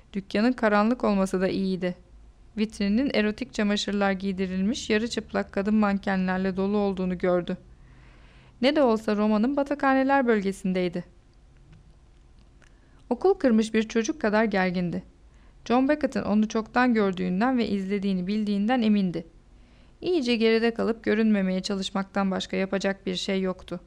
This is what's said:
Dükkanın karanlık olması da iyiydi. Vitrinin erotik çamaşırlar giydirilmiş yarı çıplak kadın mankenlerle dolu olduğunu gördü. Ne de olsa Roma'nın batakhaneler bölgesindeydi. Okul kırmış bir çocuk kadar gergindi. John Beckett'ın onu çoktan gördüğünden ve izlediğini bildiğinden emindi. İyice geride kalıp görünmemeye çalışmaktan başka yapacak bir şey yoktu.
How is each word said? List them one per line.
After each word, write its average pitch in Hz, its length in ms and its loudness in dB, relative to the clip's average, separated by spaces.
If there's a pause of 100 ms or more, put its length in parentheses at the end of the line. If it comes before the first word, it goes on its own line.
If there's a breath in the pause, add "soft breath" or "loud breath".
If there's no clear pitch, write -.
(140)
Dükkanın 208 380 0
karanlık 220 520 2
olması 190 380 0
da 190 60 2
iyiydi. 185 480 -2 (640)
Vitrinin 214 560 0
erotik 214 400 -2
çamaşırlar 202 580 0
giydirilmiş 190 800 -4
yarı 220 180 0
çıplak 202 440 -6
kadın 202 240 0
mankenlerle 190 840 0
dolu 202 200 0
olduğunu 185 400 -2
gördü. 180 400 0 (1040 soft breath)
Ne 285 140 4
de 311 60 4
olsa 220 340 2
Roma'nın 214 420 2
batakhaneler 277 680 2
bölgesindeydi. 185 760 0 (2000 soft breath)
Okul 370 240 2
kırmış 226 400 2
bir 220 100 2
çocuk 226 380 -2
kadar 214 220 2
gergindi. 185 600 -2 (600 soft breath)
John 262 240 2
Beckett'ın 285 340 -2
onu 214 240 2
çoktan 233 460 0
gördüğünden 196 640 0
ve 233 100 0
izlediğini 190 600 -2
bildiğinden 208 540 0
emindi. 190 440 0 (760 soft breath)
İyice 294 340 0
geride 226 380 2
kalıp 220 300 -2
görünmemeye 208 580 2
çalışmaktan 190 680 -4
başka 185 260 -4
yapacak 190 480 -2
bir 185 100 -4
şey 190 260 -2
yoktu. 185 460 -6